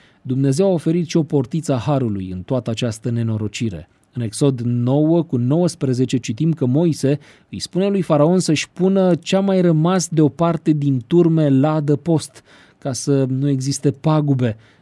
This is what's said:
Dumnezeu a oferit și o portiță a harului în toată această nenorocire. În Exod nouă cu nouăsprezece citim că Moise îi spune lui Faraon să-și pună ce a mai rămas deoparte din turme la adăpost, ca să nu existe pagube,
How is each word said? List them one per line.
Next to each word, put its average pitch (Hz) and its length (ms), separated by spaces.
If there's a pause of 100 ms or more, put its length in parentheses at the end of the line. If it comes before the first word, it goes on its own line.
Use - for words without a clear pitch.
(220)
Dumnezeu 135 440
a 196 80
oferit 165 340
și - 100
o 160 60
portiță 143 500
a 127 40
harului 110 540
în 90 100
toată 123 280
această 117 400
nenorocire. 110 800 (240)
În 123 80
Exod 123 380
nouă 131 640
cu 165 140
nouăsprezece 131 800
citim 123 340
că 147 140
Moise 143 540 (300)
îi 101 100
spune 185 280
lui 202 140
Faraon 160 380
să-și 156 300
pună 185 460
ce - 200
a 190 40
mai 196 220
rămas 170 460
deoparte 160 640
din 143 360
turme 165 420
la 135 240
adăpost, 151 680 (340)
ca 135 160
să 139 320
nu 131 240
existe 139 420
pagube, 143 680 (240)